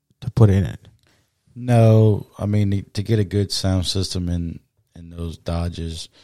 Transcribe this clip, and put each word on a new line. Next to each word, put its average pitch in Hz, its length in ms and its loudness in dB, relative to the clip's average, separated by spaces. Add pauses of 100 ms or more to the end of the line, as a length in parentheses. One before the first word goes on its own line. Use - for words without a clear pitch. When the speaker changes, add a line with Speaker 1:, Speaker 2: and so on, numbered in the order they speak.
(200)
Speaker 1:
to - 100 -10
put 107 200 4
in 95 140 2
it. - 220 -12 (720)
Speaker 2:
No, 113 720 4 (100)
I 101 80 -6
mean, 101 460 -2
to 104 100 -6
get 107 160 -2
a 107 60 0
good 98 260 -2
sound 92 360 -2
system 90 420 -4
in, 85 320 -6 (340)
in 85 160 -20
those 85 260 -12
Dodges, 85 720 -8 (160)